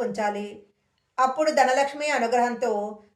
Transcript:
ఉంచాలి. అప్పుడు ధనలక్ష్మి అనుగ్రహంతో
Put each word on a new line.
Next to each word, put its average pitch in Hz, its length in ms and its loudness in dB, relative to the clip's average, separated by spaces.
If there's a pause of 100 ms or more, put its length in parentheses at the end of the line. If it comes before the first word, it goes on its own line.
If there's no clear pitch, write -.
ఉంచాలి. 208 480 -4 (720)
అప్పుడు 269 320 2
ధనలక్ష్మి 277 600 2
అనుగ్రహంతో 240 640 0 (440)